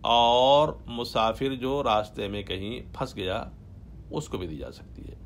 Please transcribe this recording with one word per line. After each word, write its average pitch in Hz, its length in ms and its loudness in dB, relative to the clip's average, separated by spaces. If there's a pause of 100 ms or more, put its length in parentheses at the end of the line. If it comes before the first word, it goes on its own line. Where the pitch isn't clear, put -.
और 123 840 6
मुसाफिर 117 640 0
जो 131 280 -2
रास्ते 107 440 0
में 101 180 -6
कहीं 101 360 -6 (100)
फंस - 240 -6
गया 95 240 -2 (760)
उसको - 240 -6
भी 90 100 -6
दी 78 100 -8
जा 64 140 -10
सकती - 300 -16
है। - 240 -14